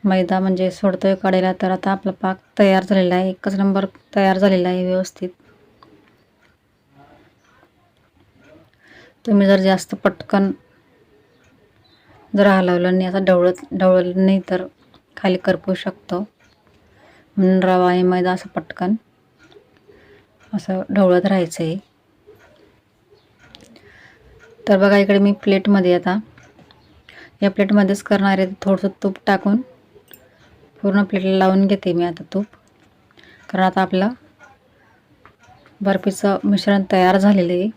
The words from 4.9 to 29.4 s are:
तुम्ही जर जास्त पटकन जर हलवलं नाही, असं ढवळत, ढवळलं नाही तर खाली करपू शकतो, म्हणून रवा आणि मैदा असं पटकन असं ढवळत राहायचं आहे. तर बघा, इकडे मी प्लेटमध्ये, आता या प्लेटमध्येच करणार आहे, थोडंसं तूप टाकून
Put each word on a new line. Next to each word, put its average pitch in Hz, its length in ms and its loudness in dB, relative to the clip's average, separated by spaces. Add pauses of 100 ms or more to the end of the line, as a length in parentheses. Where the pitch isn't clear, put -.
तुम्ही 202 220 4
जर 196 120 4
जास्त 190 360 0
पटकन 196 560 -2 (1800)
जर 202 140 4
हलवलं 180 500 2
नाही, 185 120 -2
असं 190 140 -4
ढवळत, 180 500 2
ढवळलं 185 520 2
नाही 190 140 2 (100)
तर 185 160 -4 (520)
खाली 185 200 0
करपू 185 360 -2
शकतो, - 460 -8 (1160)
म्हणून 185 260 2
रवा 180 260 2
आणि 180 140 0
मैदा 180 280 0
असं 185 180 -6
पटकन 185 460 -6 (1600)
असं 190 360 -6
ढवळत 185 360 4
राहायचं 180 380 -2
आहे. 160 140 -4 (3000)
तर 202 100 4
बघा, 202 200 4
इकडे 202 220 2
मी 202 120 2 (120)
प्लेटमध्ये, 196 500 2
आता 180 240 -2 (1200)
या 202 100 2
प्लेटमध्येच 202 520 0
करणार 196 340 0
आहे, 190 100 0 (140)
थोडंसं 196 260 -2 (160)
तूप 190 220 -4
टाकून 202 360 0 (1200)